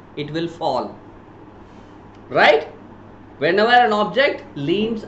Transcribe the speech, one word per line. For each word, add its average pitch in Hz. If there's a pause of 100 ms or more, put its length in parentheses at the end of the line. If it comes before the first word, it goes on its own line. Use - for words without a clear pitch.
(160)
It 147
will 165
fall, 135 (1300)
right? 214 (720)
Whenever 196
an 247
object 208 (120)
leans 208